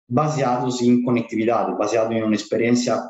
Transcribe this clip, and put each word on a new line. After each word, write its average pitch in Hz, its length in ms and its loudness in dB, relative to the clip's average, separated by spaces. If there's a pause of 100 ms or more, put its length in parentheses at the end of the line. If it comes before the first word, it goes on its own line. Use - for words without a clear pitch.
baseados 127 720 0
em 120 220 4
conectividade, 110 720 0
baseado 113 360 0
em 113 100 -2
uma 107 100 0
experiência 117 640 0 (120)